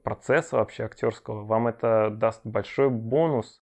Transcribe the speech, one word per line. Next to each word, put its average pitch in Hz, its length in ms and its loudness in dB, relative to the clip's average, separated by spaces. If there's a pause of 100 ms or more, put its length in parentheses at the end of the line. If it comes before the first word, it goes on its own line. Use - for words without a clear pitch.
процесса - 540 0
вообще 113 280 -2
актерского, 110 580 -6
вам 113 240 2
это 110 440 2
даст 110 340 -2
большой 117 440 0
бонус 123 720 -2 (140)